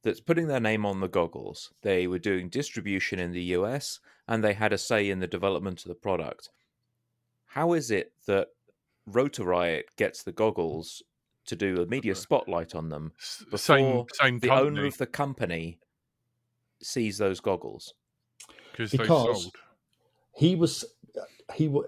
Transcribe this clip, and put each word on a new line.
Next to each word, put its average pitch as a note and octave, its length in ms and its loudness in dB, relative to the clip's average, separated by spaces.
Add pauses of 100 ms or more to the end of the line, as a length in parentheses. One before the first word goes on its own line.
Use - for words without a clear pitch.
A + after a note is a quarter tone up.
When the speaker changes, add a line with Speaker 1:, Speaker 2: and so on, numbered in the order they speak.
Speaker 1:
that's - 180 0
putting E3 280 0
their C3 120 2
name G#2+ 260 2
on G2 140 -2
the F#2 80 -2
goggles. E2+ 640 -4 (100)
They F#2 240 2
were F2+ 120 0
doing F#2 300 -2
distribution G2 680 -4
in F2 140 -4
the F2+ 100 -6
U F2+ 240 2
S, C3+ 340 -6 (260)
and A2+ 160 0
they G#2 120 4
had G#2+ 180 0
a G2 60 2
say G#2 320 0
in F#2 100 -2
the F#2 60 -2
development F#2 580 -2
of - 40 -12
the F2 60 -10
product. - 560 -4 (960)
How E3 280 0
is D#3+ 160 -2
it G2 220 0 (140)
that G2 220 2 (580)
Rotor A#2 380 0
Riot F2 420 2 (100)
gets - 260 0
the F#2 100 -8
goggles E2 720 -2 (440)
to - 100 -8
do F#2 260 0
a F2 40 -2
media A2+ 280 -2
spotlight F2 640 -2
on D#2+ 120 -6
them D#2 300 -8
Speaker 2:
S-, - 200 -14
same, - 120 -20
Speaker 1:
before C3 640 4
Speaker 2:
same B2+ 260 2
Speaker 1:
the B2 120 2
owner C#3+ 320 4
Speaker 2:
company. C#3+ 60 0
Speaker 1:
of - 100 -6
the B2+ 80 -2
company E2+ 720 -4 (1000)
sees G#2+ 380 -4
those F#2+ 220 0
goggles? - 540 -4 (800)
Speaker 2:
'Cause A2 200 -4
they C3+ 60 4
Speaker 3:
Because A#2 460 4
Speaker 2:
sold. F#2 120 -14 (800)
Speaker 3:
he F3 180 6
was, D#3+ 300 0 (680)
he - 120 2
w-, C#3+ 220 0